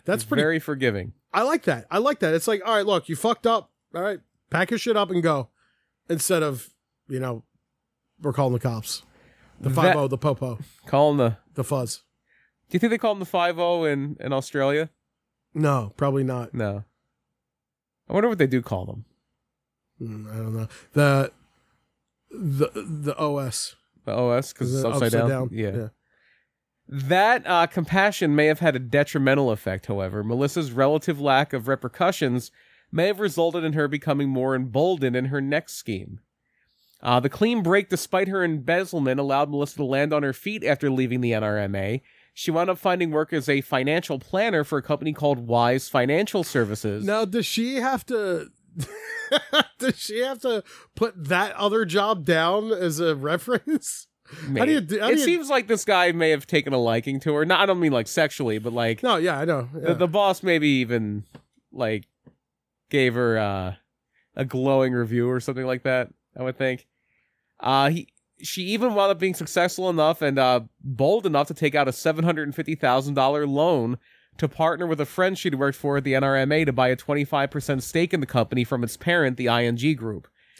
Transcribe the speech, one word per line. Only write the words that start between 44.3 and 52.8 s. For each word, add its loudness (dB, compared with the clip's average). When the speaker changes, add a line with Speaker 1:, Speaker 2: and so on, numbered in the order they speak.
Speaker 2:
for -4
a -2
company -2
called -2
Wise 2
Financial 0
Services. -2
Speaker 1:
Now, 0
does -2
she -4
have -2
to, -4
<laughs> -4
does -2
she -6
have -4
to -2
put -2
that 0
other 0
job 0
down 2
as 0